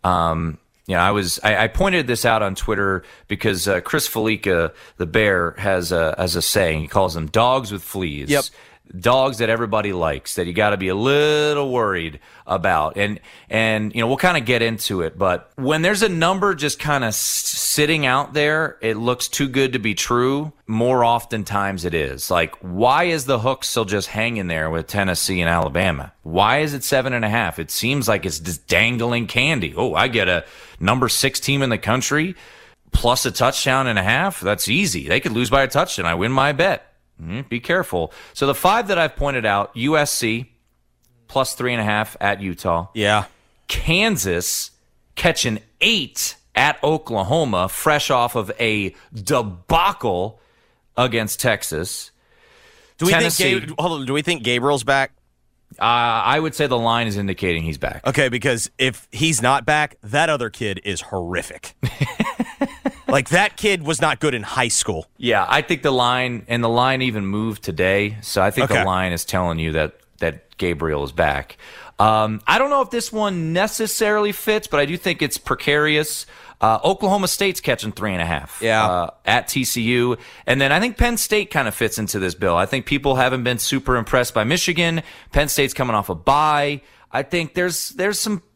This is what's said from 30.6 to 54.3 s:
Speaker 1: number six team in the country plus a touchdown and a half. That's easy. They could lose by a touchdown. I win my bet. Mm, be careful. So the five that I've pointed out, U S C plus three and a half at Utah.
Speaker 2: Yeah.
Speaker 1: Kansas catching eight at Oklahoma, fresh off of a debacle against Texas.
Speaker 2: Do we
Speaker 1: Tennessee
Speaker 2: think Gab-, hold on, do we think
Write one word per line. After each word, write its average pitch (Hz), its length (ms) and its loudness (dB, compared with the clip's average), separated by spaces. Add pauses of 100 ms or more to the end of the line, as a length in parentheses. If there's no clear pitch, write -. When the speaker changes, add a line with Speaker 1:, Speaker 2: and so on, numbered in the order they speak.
Speaker 1:
number 117 280 2
six - 320 0
team 139 220 0
in 127 80 0
the 110 80 0
country 143 560 0 (580)
plus 123 340 2
a 117 40 0
touchdown 131 560 2
and 110 120 2
a 92 40 2
half. 139 380 0
That's 98 280 -2
easy. 117 400 0
They 107 120 2
could 135 120 -4
lose 117 180 0
by 135 120 4
a 131 60 0
touchdown. 131 380 -2
I 85 80 0
win 101 180 0
my 135 200 2
bet. 165 340 0 (360)
Mm, 101 260 -10
be 120 120 -4
careful. 104 520 -2 (200)
So - 140 -2
the 139 80 2
five 202 340 2
that 190 100 0
I've 160 180 0
pointed 135 280 -2
out, 101 300 0
U 139 220 0
S 147 160 2
C 117 400 -4 (760)
plus - 280 -2
three 123 180 -2
and 117 80 -2
a 104 40 0
half 107 360 0
at 101 200 0
Utah. 87 540 -2
Speaker 2:
Yeah. 104 300 2 (420)
Speaker 1:
Kansas 156 1040 -2 (460)
catching 131 420 0 (220)
eight 185 560 -2 (180)
at 139 300 2
Oklahoma, 117 840 2
fresh 147 420 0
off 123 260 2
of 107 140 -2 (100)
a 107 340 0 (180)
debacle 110 1300 -2 (560)
against 117 440 0
Texas. 98 680 -4 (880)
Speaker 2:
Do 165 80 0
we 190 60 4
Speaker 1:
Tennessee 165 420 2
Speaker 2:
think 110 140 -4
Gab-, 151 120 -8
hold 165 200 -2
on, 131 60 -8
do 131 60 -4
we 151 100 0
think 160 220 -2